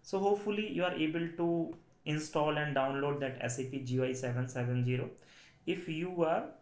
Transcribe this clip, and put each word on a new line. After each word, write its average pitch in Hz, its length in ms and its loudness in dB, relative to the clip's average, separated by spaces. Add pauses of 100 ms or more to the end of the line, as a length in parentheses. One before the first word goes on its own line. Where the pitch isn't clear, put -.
so - 160 -2
hopefully 208 540 2
you 170 120 2
are 180 100 0
able 165 420 0
to 170 400 0 (300)
install 151 520 0
and 147 180 0
download 139 440 0
that 131 200 -4
S 120 200 -2
A 127 40 -2
P 131 200 -6
G 123 100 -2
U 127 100 4
I 131 80 0
seven 127 360 -2
seven 123 360 0
zero. 123 260 0 (560)
If 180 220 -2
you 170 360 0
are 180 200 2 (180)